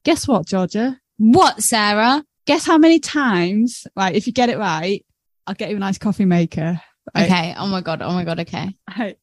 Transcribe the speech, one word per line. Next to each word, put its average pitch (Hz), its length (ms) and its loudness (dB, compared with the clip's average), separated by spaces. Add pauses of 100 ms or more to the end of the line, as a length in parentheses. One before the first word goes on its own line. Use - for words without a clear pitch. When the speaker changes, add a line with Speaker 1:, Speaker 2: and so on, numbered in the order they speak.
Speaker 1:
Guess 302 240 0
what, 196 200 0
Georgia? 208 520 -2 (180)
Speaker 2:
What, 254 460 4
Sarah? 220 600 2 (220)
Speaker 1:
Guess 302 180 2
how 320 140 4
many 330 200 6
times, 220 840 -2 (100)
like, 190 200 0
if 202 100 0
you 247 80 -6
get 240 160 2
it - 80 -2
right, 185 480 -4 (420)
I'll 185 60 -6
get 208 160 -10
you 214 60 -4
a 202 40 -6
nice 196 200 -4
coffee 208 260 -2
maker. 170 560 0 (340)
Right? 165 100 2
Speaker 2:
Okay. 175 320 0
Oh 185 100 -8
my 190 140 -4
God. 165 200 -8
Oh 147 120 -6
my 180 100 -4
God. 165 160 -6
Okay. 180 360 -8 (220)
Speaker 1:
Right. 214 260 -8